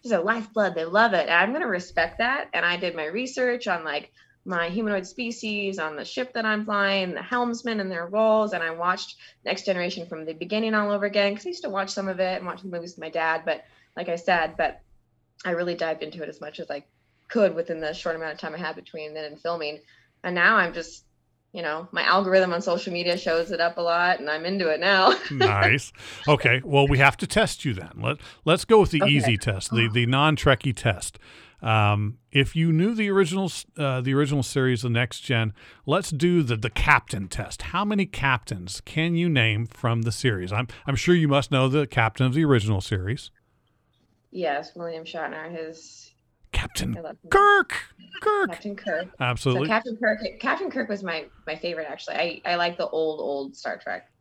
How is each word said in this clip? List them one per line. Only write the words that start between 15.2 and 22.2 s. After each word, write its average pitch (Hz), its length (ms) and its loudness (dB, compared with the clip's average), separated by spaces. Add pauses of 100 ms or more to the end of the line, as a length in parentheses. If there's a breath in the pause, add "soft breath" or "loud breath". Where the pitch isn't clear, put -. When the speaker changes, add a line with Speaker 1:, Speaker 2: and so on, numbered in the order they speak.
Speaker 1:
I 180 80 -4
really 175 220 -2
dived 160 300 -4
into 156 180 -12
it 151 60 -8
as 151 120 -16
much 151 200 -14
as 160 100 -14
I 143 140 -8 (440)
could 196 280 4
within 165 240 -6
the 156 120 -4
short 170 220 -6
amount 160 200 -8
of - 40 -14
time 156 160 -8
I 165 40 -10
had 156 180 -8
between 151 380 -14
then 156 100 -10
and 151 160 -14
filming. 156 400 -6 (420 soft breath)
And 180 140 -4
now 196 200 6
I'm 175 160 2
just, - 320 -12 (480)
you - 100 -12
know, 160 300 -6
my 170 100 -2
algorithm 185 500 4